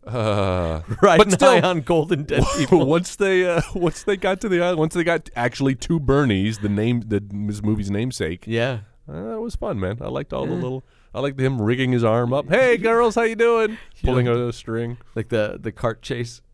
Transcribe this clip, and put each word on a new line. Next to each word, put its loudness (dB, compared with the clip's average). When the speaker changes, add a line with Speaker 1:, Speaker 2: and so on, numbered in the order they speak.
Speaker 1:
Uh, -2
Speaker 2:
Riding 6
Speaker 1:
but 4
still, 6
Speaker 2:
high 2
on 0
gold 0
and -2
dead 2
Speaker 1:
<laughs> -4
Speaker 2:
people. 4
Speaker 1:
once 2
they, 2
uh, 0
once -2
they 0
got -2
to -4
the 2
island, 0
once 0
they 0
got -2
actually 0
to -2
Bernie's, 2
the -2
name, 0
the, 0
this -6
movie's -2
namesake. -4
Speaker 2:
Yeah. -2
Speaker 1:
Uh, -10
it -8
was -10
fun, -6
man. -4
I -10
liked -8
all -6
the -4
Speaker 2:
Yeah. -6
Speaker 1:
little, -8
I -8
liked -4
him 0
rigging 0
his 2
arm 2
up. -2
"Hey, 4
girls, 2
how 2
you 0
doing?" 2
Speaker 2:
Yeah. -20
Speaker 1:
Pulling 2
a 0
string. -8
Speaker 2:
Like -6
the, -2
the -6
cart -6
chase. -8